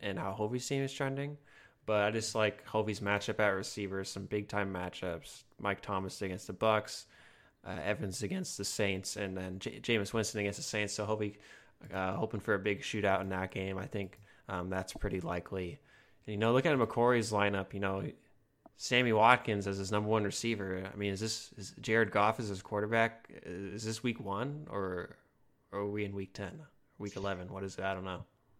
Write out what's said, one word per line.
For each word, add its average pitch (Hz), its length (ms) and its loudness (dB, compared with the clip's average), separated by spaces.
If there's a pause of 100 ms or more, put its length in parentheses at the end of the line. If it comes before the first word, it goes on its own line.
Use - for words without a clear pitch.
and 98 160 -2
how 98 140 -2
Hovey's 110 340 -2
team 139 160 0
is 135 100 -2
trending. 139 440 -4 (500)
But 104 160 4
I 104 80 4
just 110 240 -2
like 107 320 2
Hovey's 107 340 0
matchup 101 400 2
at 104 80 8
receiver, 95 560 -2
some 98 220 -8
big-time 101 460 0
matchups. 90 720 -6 (160)
Mike 101 240 0
Thomas 95 400 -2
against 95 240 -4
the 95 80 -6
Bucs, 107 500 2 (600)
uh, 92 180 -6
Evans 98 380 -2
against 104 340 -4
the 98 80 -4
Saints, 98 520 0
and 95 200 -2
then 92 220 -6
J-, 117 220 -8
Jameis 107 320 0
Winston 110 280 0
against 101 180 0
the 143 40 -8
Saints. 104 320 -2
So 107 100 -2
Hovey, 107 340 0 (540)
uh, 95 220 0
hoping 107 260 -2
for 110 140 2
a 98 40 2
big 101 220 0
shootout 98 400 2
in 95 100 -4
that 92 200 -2
game. 95 260 -4
I 95 100 -6
think, 101 320 -6 (300)
um, 92 220 -4
that's 92 240 -2
pretty 98 260 -2
likely. 87 600 -4 (460)
And, 110 60 -6
you 104 60 -2
know, 113 140 6
look 131 120 6
at 156 140 4
McCory's 120 540 4
lineup. 101 420 2
You 98 60 -4
know, 98 240 -2 (720)
Sammy 123 360 4
Watkins 110 540 6
as 98 120 -2
his 95 120 -4
number 104 180 2
one 110 160 4
receiver. 95 680 -2
I - 60 -12
mean, 101 160 -2
is 98 80 -2
this, - 380 -4
is 98 220 -12
Jared 110 300 4
Goff 104 300 4
as 110 80 -4
his 95 140 -4
quarterback? 113 640 0 (160)
Is 98 400 -8
this 113 180 -4
week 117 180 0
one, 127 500 -4
or, 92 460 -4 (560)
or 101 80 -2
are 101 60 0
we 104 180 -2
in 98 100 -4
week 98 200 -6
ten, 101 260 -8 (380)
week 101 180 -8
eleven? 95 360 -4
What 98 120 -6
is 95 140 -8
it? 95 60 -4
I 95 100 2
don't 95 100 -6
know. 92 200 -6 (360)